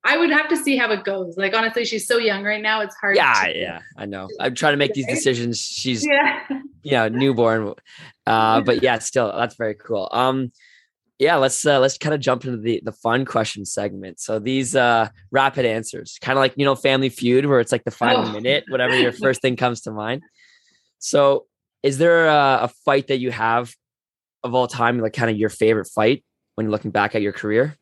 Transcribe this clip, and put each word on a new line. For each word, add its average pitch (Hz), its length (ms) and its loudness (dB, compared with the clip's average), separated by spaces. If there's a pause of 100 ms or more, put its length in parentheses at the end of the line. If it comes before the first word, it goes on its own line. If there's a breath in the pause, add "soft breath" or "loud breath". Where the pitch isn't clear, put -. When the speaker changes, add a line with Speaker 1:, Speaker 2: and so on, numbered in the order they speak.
Speaker 1:
I 269 120 2
would 330 140 2
have 302 180 0
to 339 80 0
see 277 200 0
how 240 160 0
it 196 120 -4
goes. 185 320 -6
Like, 196 180 -2
honestly, 226 300 -2
she's 214 220 -6
so 240 120 0
young 202 260 -2
right 214 180 -4
now. 214 180 -2
It's 202 140 -8
hard 196 220 0
Speaker 2:
Yeah, 123 300 4
Speaker 1:
to 82 120 -4
Speaker 2:
yeah, 87 220 -8 (160)
I 104 100 -10
know. 98 220 -10 (120)
I'm 127 140 -2
trying 151 180 0
to 143 60 0
make 139 160 0
these 135 120 -6
Speaker 1:
Right? 131 80 -4
Speaker 2:
decisions. 120 460 -2
She's, - 460 -6
Speaker 1:
Yeah. 285 400 0 (360)
Speaker 2:
you 143 100 -4
know, 117 160 2
newborn. 113 680 0 (500 loud breath)
Uh, 110 340 4
Speaker 1:
Yeah. - 60 4
Speaker 2:
but 117 180 2
yeah, 120 180 2
still, 110 360 -2
that's 113 200 -4
very 107 180 -6
cool. 101 380 -6
Um, 127 400 0 (680 soft breath)
yeah, 156 180 4
let's, 135 300 0
uh, 139 140 4
let's 135 180 2
kinda 156 180 -2
jump 127 280 -2
into 123 140 -6
the, 110 260 -2
the 113 80 -6
fun 120 340 0
question 107 400 -4
segment. 95 540 -8
So 110 180 -6
these, 127 380 -2
uh, 117 320 4 (240 soft breath)
rapid 131 340 2
answers, - 560 -6
kinda 131 160 0
like, 131 180 4
you 139 80 0
know, 135 120 4
Family 135 340 2
Feud, 127 360 2
where 135 140 4
it's 113 120 -2
like 120 120 -4
the 117 60 -4
final 120 340 0
Speaker 1:
Oh. 110 80 -6
Speaker 2:
minute, 123 360 -2
whatever 127 280 0
your 123 160 2
Speaker 1:
<laughs> 117 80 -14
Speaker 2:
first 131 220 0
thing 127 140 0
comes 123 260 -2
to 110 80 -12
mind. 110 320 -8 (760 soft breath)
So - 460 2 (360)
is 135 160 0
there 165 300 6
a, 139 340 4
a 120 60 -2 (160)
fight 139 240 2
that 139 100 0
you 123 140 -4
have 117 420 -2 (680)
of 120 100 -6
all 123 140 2
time, 120 320 0
like, 110 120 -2
kinda 117 220 0
your 107 160 0
favorite 110 440 0
fight 113 300 2 (300)
when 110 160 -4
looking 107 220 -4
back 104 220 0
at 110 80 0
your 101 100 -2
career? 120 500 -2